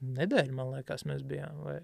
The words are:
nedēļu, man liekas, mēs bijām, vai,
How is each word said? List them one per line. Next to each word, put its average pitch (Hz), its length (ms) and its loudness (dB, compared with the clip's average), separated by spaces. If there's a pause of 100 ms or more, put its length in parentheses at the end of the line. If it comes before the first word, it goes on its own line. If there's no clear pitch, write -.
nedēļu, 139 500 4
man 131 200 0
liekas, 135 340 -4
mēs 139 180 -2
bijām, 147 400 -4
vai, 147 200 -4